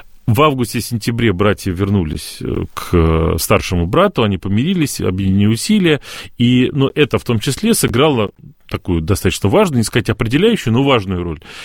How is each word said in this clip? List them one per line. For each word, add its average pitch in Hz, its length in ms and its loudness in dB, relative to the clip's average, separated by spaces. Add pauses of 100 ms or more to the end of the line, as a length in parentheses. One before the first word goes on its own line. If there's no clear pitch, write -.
(260)
В 120 160 2
августе-сентябре 120 920 0
братья 98 400 0
вернулись, 95 720 -2
э, - 220 -4 (100)
к, - 180 -12
э, 82 480 2
старшему 90 460 0
брату, 143 380 0
они 101 140 0
помирились, 147 640 -2
объединили 95 460 0
усилия, 156 560 2 (360)
и, 123 360 4
ну, 135 200 2
это 147 240 2
в - 60 -2
том 117 160 -2
числе 208 340 0
сыграло 120 580 0 (380)
такую 87 300 -2
достаточно 92 480 -2
важную, 156 300 2
не 113 80 2
сказать - 240 -2
определяющую, 131 640 0
но 131 100 2
важную 98 400 0
роль. 82 160 -6 (260)